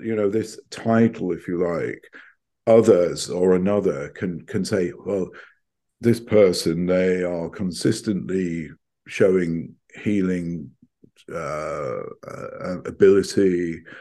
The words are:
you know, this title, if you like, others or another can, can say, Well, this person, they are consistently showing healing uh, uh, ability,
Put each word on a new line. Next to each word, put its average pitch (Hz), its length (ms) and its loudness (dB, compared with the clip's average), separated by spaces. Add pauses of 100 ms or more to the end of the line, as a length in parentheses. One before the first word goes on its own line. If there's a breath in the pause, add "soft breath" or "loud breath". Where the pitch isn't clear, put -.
you 113 120 -6
know, 104 140 0
this 107 320 -4 (100)
title, 113 600 0
if 85 160 -8
you 87 140 -4
like, 85 400 -4 (640 loud breath)
others 101 640 6
or 92 260 2
another 92 560 0
can, 90 320 -8
can 95 220 -6
say, 90 280 -2 (120)
Well, 92 260 -4 (680 loud breath)
this 117 200 2
person, 90 680 2
they 92 360 0
are 85 260 -4
consistently 92 1200 -4 (380)
showing 90 680 0 (280)
healing 90 680 -2 (640)
uh, 76 680 -8 (240)
uh, - 580 -12
ability, 92 1000 2 (180 loud breath)